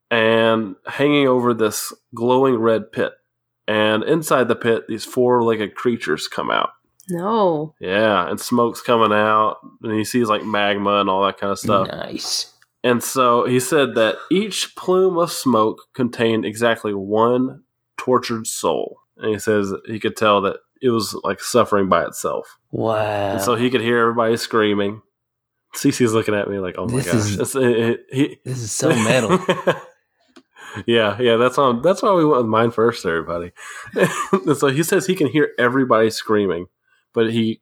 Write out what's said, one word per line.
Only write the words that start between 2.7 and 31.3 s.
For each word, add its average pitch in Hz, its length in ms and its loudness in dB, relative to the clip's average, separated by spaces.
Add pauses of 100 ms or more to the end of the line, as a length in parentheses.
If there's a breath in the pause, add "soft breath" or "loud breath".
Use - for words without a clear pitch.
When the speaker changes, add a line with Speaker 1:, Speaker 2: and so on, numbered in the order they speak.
Speaker 1:
pit. 110 200 -4 (560)
And 107 360 2
inside 147 440 0
the 113 80 2
pit, 117 320 0
these 110 180 -8
four-legged 117 720 0
creatures 117 520 -2
come 65 220 -6
out. 50 200 0 (400)
Speaker 2:
No. 175 680 -2
Speaker 1:
Yeah, 95 500 0
and 101 100 -4
smoke's 120 420 0
coming 113 360 2
out, 107 420 2 (220)
and 113 120 -6
he 107 100 0
sees, 120 260 0
like, 104 140 0
magma 101 560 0
and 98 100 0
all 95 160 2
that 95 140 -2
kinda 98 160 -4
stuff. 98 320 0
Speaker 3:
Nice. - 680 -8 (300)
Speaker 1:
And 120 200 2
so 120 420 2
he 123 140 0
said 127 360 0
that 110 220 2 (120)
each 190 460 -2
plume 185 420 0
of 170 140 0
smoke 110 500 0 (120)
contained 117 520 0
exactly 110 480 0
one 117 680 0 (340)
tortured 120 500 -2
soul. 76 520 -4 (180)
And 107 160 -4
he 104 60 -4
says 101 340 0 (120)
he 110 140 -10
could 107 160 -4
tell 104 260 2
that 95 160 -4 (240)
it 127 80 2
was, 113 340 -2
like, 95 180 -4
suffering 104 480 2
by 85 160 2
itself. - 520 -8 (140)
Speaker 3:
Wow. 107 600 -2
Speaker 1:
And 95 80 -4
so 117 140 0
he 120 160 0
could 117 100 0
hear 120 200 2
everybody 117 360 0
screaming. 104 640 0 (760)
Cece's 127 380 2
looking 107 220 0
at 101 140 -2
me 101 100 -6
like, 90 180 -8
"Oh 92 100 -6
my 123 100 -2
Speaker 3:
This 131 100 -4
Speaker 1:
gosh." 123 80 0
Speaker 3:
is, 104 240 -2
Speaker 1:
It's, 127 160 -4
it, 131 80 0
it, 117 480 2
he 143 340 -2
Speaker 3:
this 127 140 -8
is 110 120 -8
so 151 180 0
metal. 123 500 2
Speaker 1:
<laughs> 185 420 -2 (1040 loud breath)
Yeah, 110 340 2
yeah, 117 180 4